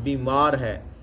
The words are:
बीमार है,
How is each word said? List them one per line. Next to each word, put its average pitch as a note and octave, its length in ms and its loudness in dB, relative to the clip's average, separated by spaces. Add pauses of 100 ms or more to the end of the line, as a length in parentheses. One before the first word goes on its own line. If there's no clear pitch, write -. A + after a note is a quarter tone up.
बीमार C#3 500 2
है, A#2 280 -4 (200)